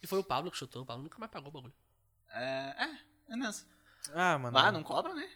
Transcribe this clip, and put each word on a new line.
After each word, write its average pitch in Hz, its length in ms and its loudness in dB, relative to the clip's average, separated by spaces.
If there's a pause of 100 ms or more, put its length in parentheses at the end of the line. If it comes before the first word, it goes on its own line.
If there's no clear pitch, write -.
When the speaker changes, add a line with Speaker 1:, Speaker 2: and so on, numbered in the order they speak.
Speaker 1:
E 170 60 -12
foi 190 120 2
o 185 60 0
Pablo 147 260 0
que - 60 -8
chutou, 123 240 -8
o 127 40 -8
Pablo 123 180 -8
nunca - 140 -14
mais 226 140 -12
pagou 143 160 -12
o 147 60 -14
bagulho. 131 200 -14 (600)
Speaker 2:
É, 135 400 -4 (100)
é, 311 60 0 (440)
é - 40 -6
mesmo. 226 280 -4 (480)
Speaker 3:
Ah, 180 240 4
mano. 123 160 -2
Speaker 2:
Bah, 143 200 10
não 160 100 -2
cobra, 330 320 0
né? 311 100 -6 (100)